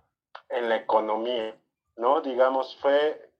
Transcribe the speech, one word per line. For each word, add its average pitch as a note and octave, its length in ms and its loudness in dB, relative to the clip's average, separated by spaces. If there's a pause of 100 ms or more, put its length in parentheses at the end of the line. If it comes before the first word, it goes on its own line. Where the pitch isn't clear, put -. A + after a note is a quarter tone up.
(480)
en A#2+ 200 -4
la A2+ 80 2
economía, A2 800 -2 (400)
¿no? C3 260 2
Digamos, C3 580 0
fue D3 600 0